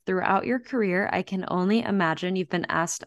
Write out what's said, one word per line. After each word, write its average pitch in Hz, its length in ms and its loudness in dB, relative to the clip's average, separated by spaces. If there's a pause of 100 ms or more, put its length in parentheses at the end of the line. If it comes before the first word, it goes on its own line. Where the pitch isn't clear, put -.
Throughout 190 400 0
your 247 140 0
career, 208 520 0
I 185 100 -2
can 185 260 -4
only 190 340 2
imagine 180 540 0
you've 185 120 -2
been 170 200 -2
asked - 380 -2